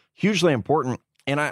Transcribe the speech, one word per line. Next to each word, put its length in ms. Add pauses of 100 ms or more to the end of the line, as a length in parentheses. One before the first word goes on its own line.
(140)
hugely 400
important. 480 (240)
And 160
I, 100